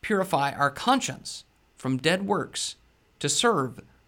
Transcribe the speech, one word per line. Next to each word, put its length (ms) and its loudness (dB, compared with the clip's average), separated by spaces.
purify 500 0
our 180 0
conscience 760 -2
from 180 -2
dead 320 0
works 480 -4
to 100 -2
serve 500 2